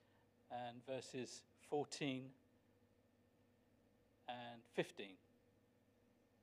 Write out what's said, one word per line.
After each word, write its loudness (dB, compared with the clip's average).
and -4
verses 0
fourteen 2
and -6
fifteen. 2